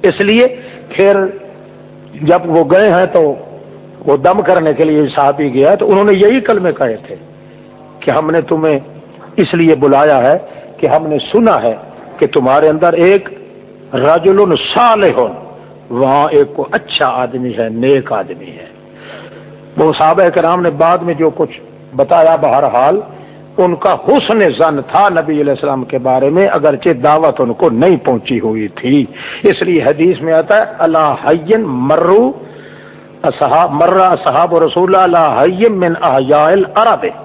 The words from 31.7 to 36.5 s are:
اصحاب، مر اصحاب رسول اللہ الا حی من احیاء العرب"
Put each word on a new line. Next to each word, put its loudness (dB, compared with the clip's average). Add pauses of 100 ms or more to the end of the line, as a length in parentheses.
اصحاب، 0
مر 0
اصحاب 0
رسول 0
اللہ 2
الا 2
حی 2
من -2 (100)
احیاء 2
العرب" 0 (200)